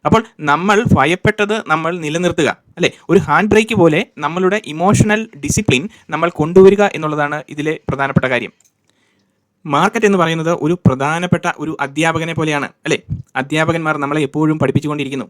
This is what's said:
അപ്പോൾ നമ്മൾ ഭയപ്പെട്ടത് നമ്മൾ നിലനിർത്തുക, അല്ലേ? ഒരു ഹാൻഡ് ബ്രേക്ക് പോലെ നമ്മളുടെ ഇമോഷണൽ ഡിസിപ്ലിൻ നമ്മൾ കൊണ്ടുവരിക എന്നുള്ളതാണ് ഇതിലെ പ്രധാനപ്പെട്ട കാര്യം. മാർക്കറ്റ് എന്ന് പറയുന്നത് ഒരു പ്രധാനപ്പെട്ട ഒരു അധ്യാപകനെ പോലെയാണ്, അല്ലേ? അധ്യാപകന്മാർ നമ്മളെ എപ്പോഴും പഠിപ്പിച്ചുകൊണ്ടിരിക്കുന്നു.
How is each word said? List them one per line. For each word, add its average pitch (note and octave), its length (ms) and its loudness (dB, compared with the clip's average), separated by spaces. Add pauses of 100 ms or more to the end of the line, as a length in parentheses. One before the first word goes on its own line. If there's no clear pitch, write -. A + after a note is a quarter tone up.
അപ്പോൾ A3 140 4 (300)
നമ്മൾ F#3+ 260 2 (180)
ഭയപ്പെട്ടത് G3+ 600 0 (160)
നമ്മൾ D#3+ 200 0 (140)
നിലനിർത്തുക, E3 440 0 (280)
അല്ലേ? E3+ 120 0 (220)
ഒരു F#3 160 6
ഹാൻഡ് F3+ 240 2
ബ്രേക്ക് A3 300 2
പോലെ E3 200 4 (240)
നമ്മളുടെ F#3 340 0 (140)
ഇമോഷണൽ G#3 480 2 (220)
ഡിസിപ്ലിൻ D3+ 420 -2 (280)
നമ്മൾ E3 160 0 (100)
കൊണ്ടുവരിക F#3+ 440 6 (140)
എന്നുള്ളതാണ് D3+ 460 -4 (120)
ഇതിലെ D#3 200 -4 (140)
പ്രധാനപ്പെട്ട C3+ 440 0
കാര്യം. A#2+ 200 -4 (1200)
മാർക്കറ്റ് G#3 340 2
എന്ന് G3 140 2
പറയുന്നത് E3 300 0 (120)
ഒരു E3+ 100 2 (100)
പ്രധാനപ്പെട്ട D#3+ 600 -2 (180)
ഒരു D#3 80 -6 (140)
അധ്യാപകനെ D#3+ 540 -2
പോലെയാണ്, D3+ 300 -4 (160)
അല്ലേ? D#3 140 -2 (420)
അധ്യാപകന്മാർ D#3 640 -2
നമ്മളെ D3 240 -2
എപ്പോഴും D#3 340 0
പഠിപ്പിച്ചുകൊണ്ടിരിക്കുന്നു. C3+ 680 -2